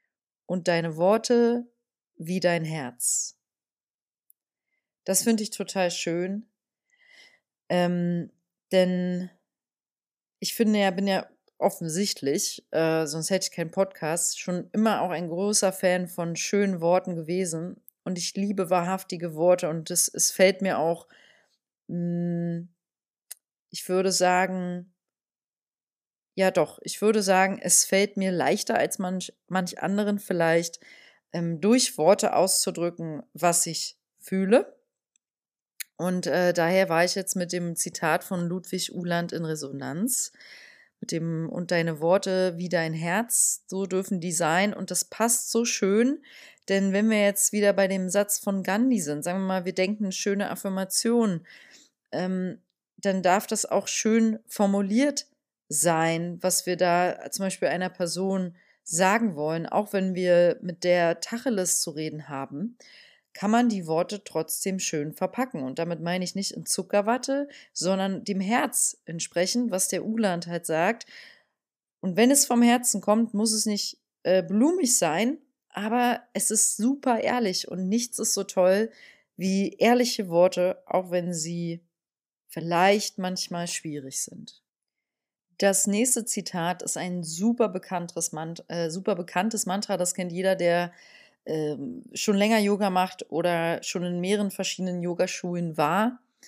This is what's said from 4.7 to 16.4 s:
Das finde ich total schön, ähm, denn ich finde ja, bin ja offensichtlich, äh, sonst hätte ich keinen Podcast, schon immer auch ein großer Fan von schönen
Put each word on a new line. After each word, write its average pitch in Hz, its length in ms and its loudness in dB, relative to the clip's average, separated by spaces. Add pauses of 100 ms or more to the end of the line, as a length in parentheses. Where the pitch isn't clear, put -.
Das 190 180 0
finde 226 200 2
ich 208 80 -8
total 185 400 -2
schön, 180 560 -4 (1200)
ähm, 175 600 0 (420)
denn 180 560 2 (1120)
ich - 160 -8
finde 214 260 2
ja, 196 120 4
bin 196 140 -2
ja 190 200 2 (320)
offensichtlich, 175 1120 -2
äh, 160 340 2
sonst 156 240 -6
hätte 190 160 0
ich - 60 -4
keinen 165 200 -8
Podcast, 175 720 -2
schon 180 320 -6
immer 214 300 2
auch 180 80 -2
ein 170 180 -4
großer 190 460 0
Fan 180 340 0
von 170 280 -6
schönen 196 440 0